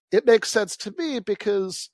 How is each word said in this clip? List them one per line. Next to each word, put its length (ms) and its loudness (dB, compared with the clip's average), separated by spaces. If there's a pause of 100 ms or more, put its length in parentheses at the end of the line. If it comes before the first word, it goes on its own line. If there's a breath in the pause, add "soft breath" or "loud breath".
(100)
it 160 2
makes 240 6
sense 260 0
to 220 -10
me 220 -4
because 720 -4